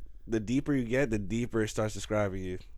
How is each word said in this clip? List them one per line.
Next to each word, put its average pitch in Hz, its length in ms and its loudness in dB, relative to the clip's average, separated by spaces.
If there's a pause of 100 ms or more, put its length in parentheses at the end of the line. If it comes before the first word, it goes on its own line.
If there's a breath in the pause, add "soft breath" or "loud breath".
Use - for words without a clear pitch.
(280)
the 110 120 2
deeper 127 340 0
you 131 100 2
get, 120 260 2
the 110 80 2
deeper 110 460 0
it 107 60 0
starts 107 240 0
describing 101 500 0
you. 92 160 -4 (180)